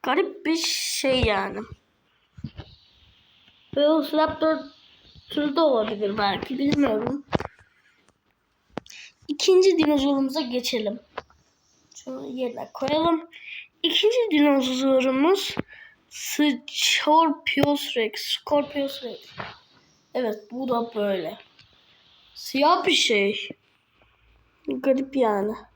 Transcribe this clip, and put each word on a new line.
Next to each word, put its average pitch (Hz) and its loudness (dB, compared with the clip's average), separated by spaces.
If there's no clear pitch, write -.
Garip - -2
bir 320 0
şey - -2
yani. 196 -2
Velociraptor 311 2
türü 294 -2
de 339 2
olabilir 220 0
belki, 202 -2
bilmiyorum. 277 0
İkinci 370 4
dinozorumuza 277 2
geçelim. 240 -4
Şunu 262 -14
yerine 247 -8
koyalım. 320 0
İkinci 415 2
dinozorumuz 269 2
Scorpius 294 0
Rex. 226 -2
Scorpius - -4
Rex. 220 -12
Evet, 214 -4
bu 247 -6
da 233 -2
böyle. 202 -2
Siyah 330 2
bir 359 4
şey. 202 2
Garip 269 0
yani. 214 0